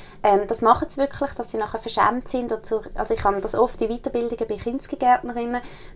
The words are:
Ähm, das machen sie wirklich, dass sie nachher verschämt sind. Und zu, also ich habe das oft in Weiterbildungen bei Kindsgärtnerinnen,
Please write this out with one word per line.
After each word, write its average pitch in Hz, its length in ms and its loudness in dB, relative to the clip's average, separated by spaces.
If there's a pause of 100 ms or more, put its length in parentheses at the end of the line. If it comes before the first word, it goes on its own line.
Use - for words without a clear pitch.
(240)
Ähm, 392 240 6
das 440 140 -2
machen - 280 6
sie - 80 -10
wirklich, 277 340 -2
dass - 200 -8
sie 226 60 -4
nachher 214 220 -4
verschämt 220 500 2
sind. 240 220 -2
Und 220 140 -4
zu, 220 160 -2 (140)
also - 200 -2
ich - 80 -2
habe 196 180 2
das 202 140 -4
oft 240 260 2
in 220 80 0
Weiterbildungen 233 580 -4
bei 208 80 -4
Kindsgärtnerinnen, 240 1080 0 (340)